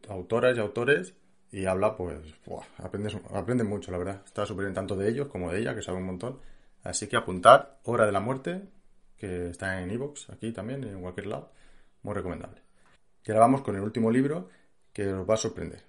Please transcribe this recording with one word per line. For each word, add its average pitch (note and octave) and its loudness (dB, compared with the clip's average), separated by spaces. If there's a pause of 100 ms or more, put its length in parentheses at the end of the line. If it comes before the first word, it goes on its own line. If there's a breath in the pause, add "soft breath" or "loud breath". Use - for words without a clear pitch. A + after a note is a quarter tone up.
autoras A#2 2
y - 0
autores A#2+ 0 (380)
y F#2+ -4
habla, F#2+ 2
pues, E2+ -6 (280)
buah, - -12 (140)
aprendes, G#2 -6 (180)
aprendes G#2+ 0
mucho, G2+ -6
la F2+ -4
verdad. F#2+ -6
Está G#2 -6
súper G2 -4
en F#2+ -6
tanto G2 -4
de G2 0
ellos C#3 -2
como F2+ -6
de F#2+ -2
ella, C3 -2
que G2+ -8
sabe F#2 -6
un F#2 -6
montón. F#2 -8 (440 soft breath)
Así F#2+ -6
que B2 0
apuntad G#2+ 8 (160)
Hora A#2 4
de G#2 4
la G2 0
Muerte, C3+ -4 (560)
que F2+ -6
está F#2+ -6
en F2+ -6
iVoox, C#3 -8
aquí A2 -8
también, A#2 -8
en G2+ -10
cualquier F#2 -8
lado. E2+ -8 (520 soft breath)
Muy G#2 -6
recomendable. - -8 (640 soft breath)
Y G#2+ -2
ahora A2 6
vamos C3 8
con G2+ -4
el G2 -4
último A2+ 0
libro, C#3+ 0 (460 soft breath)
que G2 -2
os F#2+ -6
va A2 4
a A2 4
sorprender. E2 -6